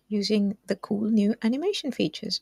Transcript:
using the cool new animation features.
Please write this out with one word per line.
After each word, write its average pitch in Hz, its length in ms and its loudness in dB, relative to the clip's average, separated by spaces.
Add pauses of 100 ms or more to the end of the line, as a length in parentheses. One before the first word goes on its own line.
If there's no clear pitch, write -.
using 202 500 0 (100)
the 190 100 0
cool 208 320 -2
new 214 340 4
animation 277 480 0
features. - 500 -4